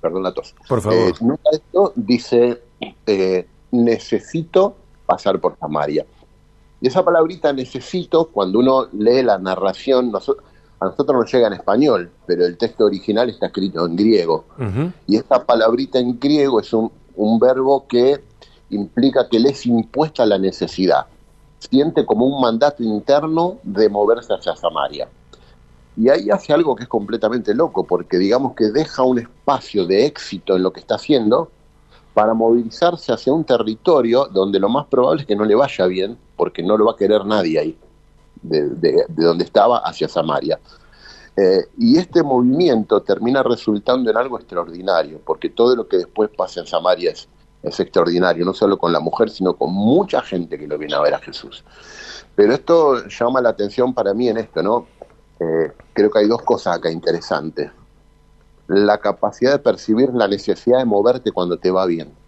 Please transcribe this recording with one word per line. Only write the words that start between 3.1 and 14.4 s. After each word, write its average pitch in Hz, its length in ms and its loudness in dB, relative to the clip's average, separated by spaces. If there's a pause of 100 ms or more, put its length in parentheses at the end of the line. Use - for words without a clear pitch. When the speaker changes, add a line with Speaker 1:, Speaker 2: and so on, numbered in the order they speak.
Speaker 1:
"Necesito 123 1040 0 (320)
pasar 92 320 0
por - 180 -2
Samaria". 76 480 -4 (760)
Y 127 100 -2
esa 180 140 0
palabrita 165 500 0
necesito, 143 720 -2
cuando 98 340 0
uno 131 340 2
lee 113 300 2
la 104 160 2
narración, 95 720 -2
noso-, - 260 -4 (420)
a 95 60 -4
nosotros 131 360 0
nos 107 120 -2
llega 120 140 4
en 101 60 -2
español, 101 580 0 (160)
pero 87 180 2
el 87 120 -2
texto 113 280 -2
original 104 460 0
está 95 160 -6
escrito 90 380 -4
en 82 100 -4
griego. 92 500 2 (140)